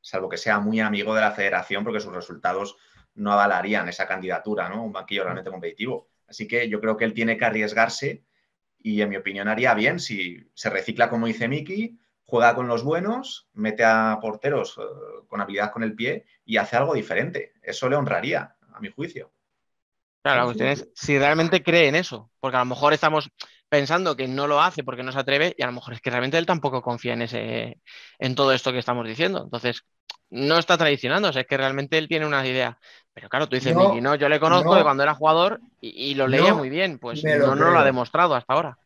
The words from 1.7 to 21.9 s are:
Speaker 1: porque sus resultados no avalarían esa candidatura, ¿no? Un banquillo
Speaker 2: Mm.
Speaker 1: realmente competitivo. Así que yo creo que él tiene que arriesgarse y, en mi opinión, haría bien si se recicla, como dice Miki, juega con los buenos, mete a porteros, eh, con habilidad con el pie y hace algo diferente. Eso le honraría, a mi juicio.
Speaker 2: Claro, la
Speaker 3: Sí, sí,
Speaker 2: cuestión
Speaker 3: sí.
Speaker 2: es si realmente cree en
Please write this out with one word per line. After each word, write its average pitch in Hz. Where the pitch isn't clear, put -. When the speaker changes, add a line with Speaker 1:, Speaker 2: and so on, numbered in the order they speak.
Speaker 1:
porque 107
sus 90
resultados 90
no 104
avalarían 98
esa 92
candidatura, 92
¿no? 110
Un 107
banquillo 95
Speaker 2:
Mm. -
Speaker 1:
realmente 92
competitivo. 92
Así 107
que 117
yo 104
creo 110
que 113
él 107
tiene 113
que 123
arriesgarse 110
y, 104
en 104
mi 98
opinión, 98
haría 117
bien 135
si 90
se -
recicla, 107
como 117
dice 117
Miki, 185
juega 117
con 127
los 117
buenos, 196
mete 107
a 110
porteros, 113
eh, 107
con 101
habilidad 101
con 117
el 107
pie 127
y 110
hace 101
algo 143
diferente. -
Eso -
le 139
honraría, 131
a -
mi 101
juicio. -
Speaker 2:
Claro, 139
la 123
Speaker 3:
Sí, 123
sí, 110
Speaker 2:
cuestión 127
Speaker 3:
sí. -
Speaker 2:
es 139
si 143
realmente 160
cree 170
en 143